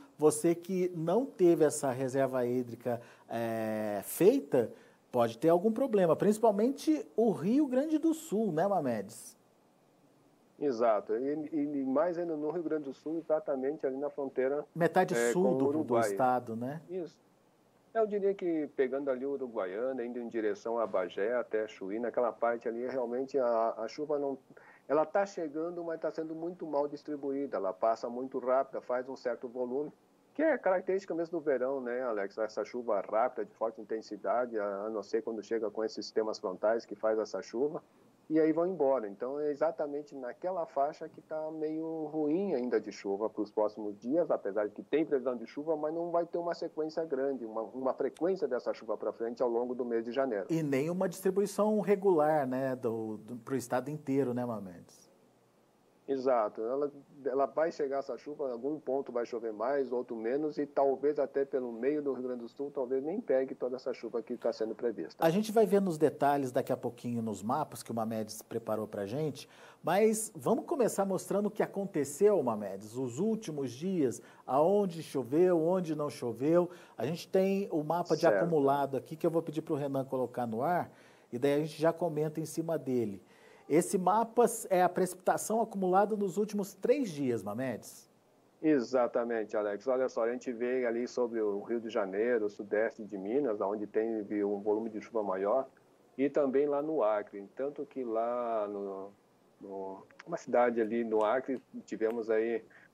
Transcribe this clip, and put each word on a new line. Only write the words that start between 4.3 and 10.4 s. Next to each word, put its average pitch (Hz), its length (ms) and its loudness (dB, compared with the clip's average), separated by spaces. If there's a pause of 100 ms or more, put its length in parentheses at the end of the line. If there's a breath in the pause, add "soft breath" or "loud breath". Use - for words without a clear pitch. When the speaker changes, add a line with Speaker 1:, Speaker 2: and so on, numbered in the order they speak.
Speaker 1:
pode 117 260 2
ter 160 120 4
algum 180 220 4
problema, 214 440 4
principalmente 220 920 2 (100)
o 220 160 4
Rio 214 360 2
Grande 294 300 0
do 311 160 2
Sul, 214 380 -2
né, 160 160 2
Mamedes? 123 680 -2 (1200)